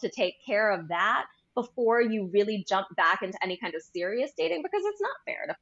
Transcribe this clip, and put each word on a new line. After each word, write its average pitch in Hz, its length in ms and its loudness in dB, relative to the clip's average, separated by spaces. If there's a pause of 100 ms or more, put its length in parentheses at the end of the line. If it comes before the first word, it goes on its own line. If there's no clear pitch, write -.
to - 100 -4
take 180 240 -2 (100)
care 214 260 2
of 170 180 -2
that 196 360 2 (300)
before 233 480 2
you 220 300 0
really 202 360 2
jump 190 280 0
back 180 260 4
into 190 200 -6
any 185 140 -4
kind 170 180 -6
of 160 80 -6 (120)
serious 214 420 -2
dating, 330 260 0
because 381 220 -2
it's 415 160 -4
not 466 120 -2 (120)
fair - 240 -6
to - 140 -4